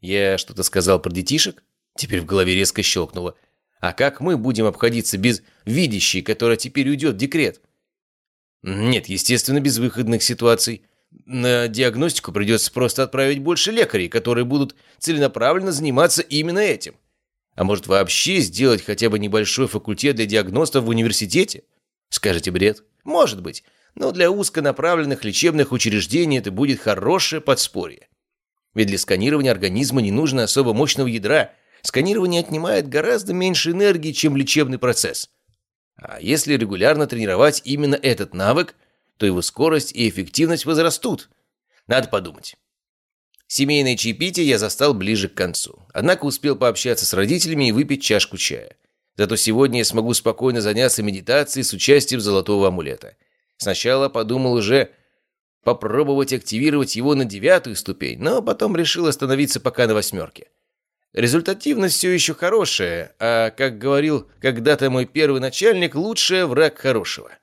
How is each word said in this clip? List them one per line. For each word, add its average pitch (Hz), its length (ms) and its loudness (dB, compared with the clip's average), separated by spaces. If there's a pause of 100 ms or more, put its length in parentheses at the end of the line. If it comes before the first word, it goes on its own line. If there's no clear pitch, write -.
Я 95 380 0
что-то - 240 -8
сказал 92 400 2
про 92 80 -4
детишек? 92 540 -2 (340)
Теперь 90 240 -4
в - 20 -8
голове 92 300 2
резко 98 280 0
щелкнуло. 90 520 -4 (440)
А 90 140 -2
как 139 300 -2
мы 165 160 0
будем 113 260 0
обходиться 110 540 0
без 110 240 0 (240)
видящей, 107 560 0
которая 113 340 0
теперь 135 320 -4
уйдет 139 280 0
в - 20 -12
декрет? 139 420 -2 (1000)
Нет, 104 420 -2
естественно, 123 560 0
без 135 160 0
выходных 117 460 -2
ситуаций. 117 640 0 (380)
На 123 440 0
диагностику 120 640 -2
придется 104 380 0
просто 123 320 -2
отправить 135 380 0
больше 170 320 0
лекарей, 110 360 0
которые 120 360 0
будут 139 300 -2 (240)
целенаправленно 156 760 0
заниматься 147 500 2
именно 160 360 -2
этим. 196 380 -2 (580)
А 90 100 -2
может, 98 220 0
вообще 98 540 2
сделать 107 440 2
хотя 104 240 -2
бы 107 100 0
небольшой 104 480 0
факультет 110 500 -2
для 110 100 -2
диагностов 110 580 0
в 113 40 -2
университете? 113 760 0 (460)
Скажете, 90 400 -2
бред? 98 340 0 (180)
Может 131 380 0
быть. 85 240 -14 (300)
Но - 180 -4
для 180 180 2
узконаправленных 165 960 -2
лечебных 147 480 0
учреждений 123 680 0
это 101 120 -4
будет 123 300 0
хорошее 131 600 0
подспорье. - 680 -4 (680)
Ведь 107 140 2
для 98 100 -2
сканирования 131 520 0
организма 113 520 0
не 101 80 0
нужно 131 320 0
особо 120 320 0
мощного 135 340 0
ядра. 113 440 0 (280)
Сканирование 180 600 0
отнимает 156 500 -2
гораздо 190 420 0
меньше 180 380 0
энергии, 175 420 2
чем 143 240 2
лечебный 135 420 0
процесс. - 520 -2 (680)
А - 240 -18
если 143 340 0
регулярно 117 520 2
тренировать 117 580 2
именно 143 300 0
этот 127 400 -2
навык – 110 400 0 (420)
то 104 100 0
его 90 160 2
скорость 147 500 0
и 117 160 0
эффективность 147 580 -2
возрастут. 160 640 0 (560)
Надо 120 220 2
подумать. 87 480 -6 (920)
Семейное 139 500 2
чаепитие 165 500 -2
я 123 120 4
застал 120 340 0
ближе 98 360 -2
к - 60 -12
концу. - 480 -6 (120)
Однако 165 300 0
успел 139 320 -2
пообщаться 120 500 0
с - 80 -2
родителями 143 540 0
и 110 40 2
выпить 139 300 0
чашку 101 340 0
чая. - 400 -8 (400)
Зато 104 200 0
сегодня 120 420 2
я 113 60 0
смогу 113 300 0
спокойно 120 460 0
заняться 110 420 0
медитацией 113 640 -2
с - 80 -4
участием 131 480 2
золотого 98 480 2
амулета. 71 480 -6 (400)
Сначала 123 520 0
подумал 123 460 0
уже 117 360 2 (760)
попробовать 135 680 0
активировать 131 640 -2
его 135 180 2
на 135 100 2
девятую 113 520 0
ступень, 67 440 -8
но 202 220 -2
потом 208 340 -2
решил 170 300 0
остановиться 135 520 0
пока 123 280 0
на 110 80 2
восьмерке. 101 540 -6 (640)
Результативность 185 840 0
все 180 140 0
еще 165 240 0
хорошая, 135 840 -2
а, 113 320 2
как 127 280 -4
говорил 139 500 0 (120)
когда-то 131 500 2
мой 127 160 0
первый 143 340 0
начальник, 180 540 0
лучший 185 500 0
враг 147 320 2
хорошего. 110 540 -2 (120)